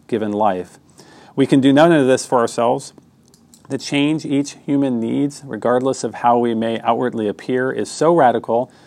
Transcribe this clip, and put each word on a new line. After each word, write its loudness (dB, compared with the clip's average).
given -4
life. -2
We 2
can 4
do 4
none 6
of 4
this 2
for 2
ourselves. -2
The -6
change -2
each -4
human 0
needs, -4
regardless -2
of -6
how 2
we 0
may -4
outwardly -2
appear, -4
is -6
so 0
radical, 0